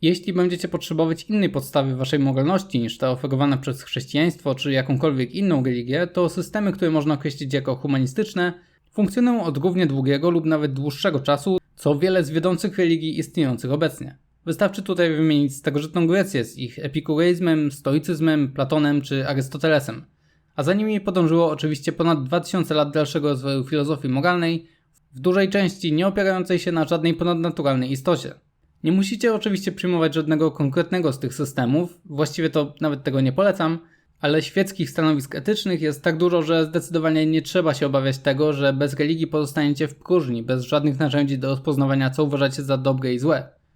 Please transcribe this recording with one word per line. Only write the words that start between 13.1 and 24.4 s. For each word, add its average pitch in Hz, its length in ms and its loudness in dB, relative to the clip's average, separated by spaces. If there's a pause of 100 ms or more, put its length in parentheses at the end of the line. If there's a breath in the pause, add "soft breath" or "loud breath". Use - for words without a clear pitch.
istniejących 131 520 -2
obecnie. 151 460 -2 (280)
Wystarczy 196 360 0
tutaj 170 340 2
wymienić 147 400 2
starożytną 156 520 0
Grecję 185 360 2
z - 140 -14
ich 123 220 -10
epikureizmem, 156 920 0
stoicyzmem, 151 800 0
Platonem 147 500 0
czy 139 260 -4
Arystotelesem. 135 800 -2 (500)
A 143 80 -2
za 170 100 2
nimi 214 280 0
podążyło 170 500 2
oczywiście 151 400 -4
ponad 160 320 0
dwa 165 160 0
tysiące 160 340 -2
lat 147 200 0
dalszego 147 360 0
rozwoju 135 340 -2
filozofii 143 460 -2
moralnej, 165 580 0 (460 soft breath)